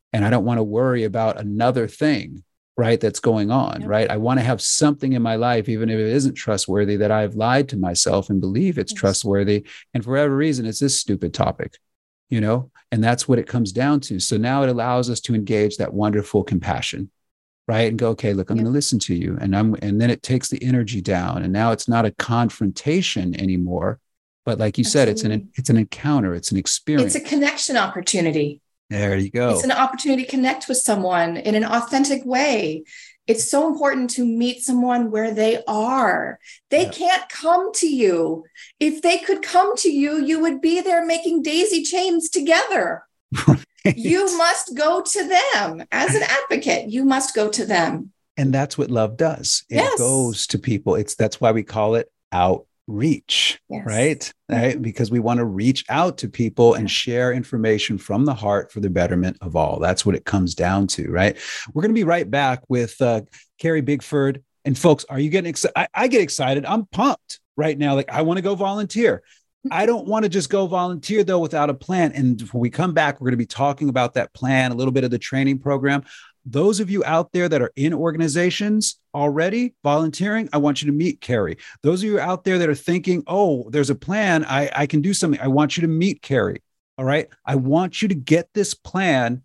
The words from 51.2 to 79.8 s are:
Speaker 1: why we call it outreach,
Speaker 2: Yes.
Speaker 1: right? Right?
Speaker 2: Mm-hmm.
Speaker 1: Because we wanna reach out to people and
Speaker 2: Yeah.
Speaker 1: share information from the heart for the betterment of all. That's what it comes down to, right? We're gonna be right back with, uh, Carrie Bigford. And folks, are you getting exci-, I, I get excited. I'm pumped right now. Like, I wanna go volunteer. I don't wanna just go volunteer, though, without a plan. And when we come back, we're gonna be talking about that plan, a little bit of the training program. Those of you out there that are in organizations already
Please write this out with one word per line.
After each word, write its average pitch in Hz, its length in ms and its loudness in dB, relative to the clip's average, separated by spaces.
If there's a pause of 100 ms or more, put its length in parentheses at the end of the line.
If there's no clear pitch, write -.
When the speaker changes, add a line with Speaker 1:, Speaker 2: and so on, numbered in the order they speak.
Speaker 1:
why 113 120 4
we 113 100 0
call 110 320 -2
it 117 160 -2 (220)
outreach, - 1300 -2 (100)
Speaker 2:
Yes. 104 160 -8
Speaker 1:
right? 123 460 -2 (160)
Right? 117 260 0
Speaker 2:
Mm-hmm. 120 80 -6
Speaker 1:
Because 113 280 -4
we 120 100 2
wanna 120 240 0
reach 113 440 0
out 165 300 0
to 104 100 -8
people 117 460 4
and 110 100 -2
Speaker 2:
Yeah. 95 80 -4
Speaker 1:
share 123 400 0
information 110 640 -2
from 104 260 0
the 143 100 2
heart 101 380 -2
for 107 80 -8
the 101 100 -2
betterment 90 500 0
of 85 160 -6
all. 78 220 0
That's 85 280 -2
what 95 80 2
it - 100 -6
comes 90 300 -2
down 95 340 0
to, - 220 -6
right? 98 260 2 (360)
We're 151 100 -2
gonna 214 120 2
be 214 100 2
right 170 260 0
back 131 380 0
with, 120 320 -2
uh, 117 220 2 (360)
Carrie 160 240 0
Bigford. 139 600 0 (220)
And 143 120 0
folks, 160 320 4
are 139 120 -6
you 151 100 0
getting 170 220 -2
exci-, - 240 0
I, - 180 0
I 240 140 2
get 247 120 4
excited. 139 460 0
I'm 208 200 -2
pumped - 540 -2 (160)
right 151 220 0
now. 143 160 2
Like, 139 160 -2
I 147 120 -2
wanna 175 200 0
go 196 120 0
volunteer. 196 680 0 (500)
I 185 140 0
don't 226 200 0
wanna 214 220 0
just 170 220 -2
go 196 180 2
volunteer, 180 560 -2
though, 180 160 2
without 147 280 0
a 143 60 -2
plan. 175 380 0
And 123 280 2 (120)
when 120 80 -2
we 120 100 0
come 175 240 -2
back, 151 260 0
we're 123 60 -4
gonna 123 100 2
be 117 80 0
talking 143 440 -2
about 123 260 0
that - 180 -2
plan, 131 380 2
a 123 40 -4
little 131 180 0
bit 127 120 2
of 123 60 0
the 120 80 -2
training 135 400 0
program. 139 460 0 (460)
Those 185 300 2
of 196 80 -2
you 196 160 0
out 165 280 0
there 180 140 0
that 151 140 2
are 120 160 -2
in 147 160 0
organizations 170 1080 0 (160)
already 165 600 0 (100)